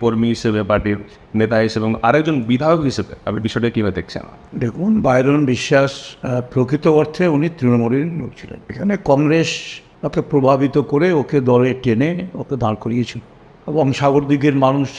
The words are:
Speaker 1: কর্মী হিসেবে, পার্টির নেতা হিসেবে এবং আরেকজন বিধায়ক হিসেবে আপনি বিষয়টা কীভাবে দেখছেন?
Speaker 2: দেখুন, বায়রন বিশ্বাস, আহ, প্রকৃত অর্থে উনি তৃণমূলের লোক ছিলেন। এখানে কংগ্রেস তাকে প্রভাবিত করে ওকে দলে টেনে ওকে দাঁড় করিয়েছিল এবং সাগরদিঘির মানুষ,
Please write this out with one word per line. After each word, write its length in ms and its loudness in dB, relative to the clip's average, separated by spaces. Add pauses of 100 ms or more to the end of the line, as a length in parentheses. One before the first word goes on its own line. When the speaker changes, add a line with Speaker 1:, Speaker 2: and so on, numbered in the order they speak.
Speaker 1:
কর্মী 280 0
হিসেবে, 340 0
পার্টির 340 0 (380)
নেতা 220 2
হিসেবে 300 0
এবং 160 0
আরেকজন 400 2
বিধায়ক 380 2
হিসেবে 340 -4 (120)
আপনি 140 -4
বিষয়টা 300 -2
কীভাবে 240 -2
দেখছেন? 280 -8 (360)
Speaker 2:
দেখুন, 420 0
বায়রন 460 4
বিশ্বাস, 440 2 (320)
আহ, 180 -2 (100)
প্রকৃত 380 0
অর্থে 400 2
উনি 200 0
তৃণমূলের 580 0
লোক 240 -8 (100)
ছিলেন। 280 -18
এখানে 360 -2
কংগ্রেস 440 2 (520)
তাকে 220 -2
প্রভাবিত 560 2
করে 340 0
ওকে 280 0
দলে 420 2
টেনে 520 0
ওকে 220 -8
দাঁড় 240 -2
করিয়েছিল 400 -4 (460)
এবং 260 0
সাগরদিঘির 640 2
মানুষ, 320 2 (100)